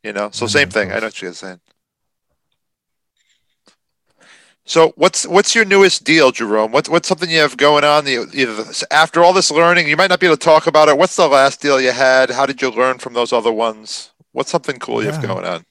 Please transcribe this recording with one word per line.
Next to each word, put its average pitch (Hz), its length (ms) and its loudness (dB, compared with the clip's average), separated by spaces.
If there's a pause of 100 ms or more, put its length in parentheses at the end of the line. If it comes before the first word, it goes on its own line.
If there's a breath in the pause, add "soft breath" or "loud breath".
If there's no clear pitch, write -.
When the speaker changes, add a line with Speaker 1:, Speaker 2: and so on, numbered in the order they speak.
Speaker 1:
You 110 80 -12
know, 104 220 -6
so - 120 -8
Speaker 2:
Not 104 60 -8
Speaker 1:
same 143 120 0
Speaker 2:
even - 80 -6
Speaker 1:
thing. 101 180 -2
I 104 100 -6
Speaker 2:
close. - 20 -6
Speaker 1:
know 110 60 -8
what - 140 -14
you're 92 120 -12
saying. 92 260 -18 (3000 soft breath)
So 160 280 2
what's, - 320 -2
what's 196 260 0
your 226 120 2
newest 196 380 2
deal, 147 280 4
Jerome? 110 400 -2
What's, 147 180 -2
what's 165 180 -2
something 175 220 -4
you 165 100 0
have 135 160 0
going 147 280 2
on? 147 240 2
You, 120 260 -4
you, 113 300 -4 (260)
after 160 340 2
all 175 80 6
this 185 200 0
learning, 170 360 2
you 147 80 0
might 185 140 2
not 180 100 0
be 180 60 0
able 156 120 4
to - 60 -14
talk 156 220 4
about 156 240 4
it. 139 80 2
What's 180 180 0
the 175 120 2
last 135 340 2
deal 139 180 0
you 127 120 0
had? 131 400 2
How 131 160 -2
did 131 140 -8
you 127 100 -2
learn 127 260 -2
from 123 160 -14
those 120 180 -4
other 117 200 0
ones? 110 600 -8 (200)
What's 131 180 -8
something 143 300 -6
cool 117 240 -6
you 104 80 -4
have 156 120 -10
Speaker 2:
Yeah. - 40 -8
Speaker 1:
going 92 180 -8
on? 87 260 -10